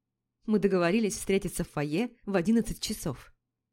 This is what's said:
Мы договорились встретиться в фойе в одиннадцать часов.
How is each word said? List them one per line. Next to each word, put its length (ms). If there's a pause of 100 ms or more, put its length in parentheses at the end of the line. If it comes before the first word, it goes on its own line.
(460)
Мы 140
договорились 580
встретиться 480
в 60
фойе 440 (100)
в 120
одиннадцать 420
часов. 540 (400)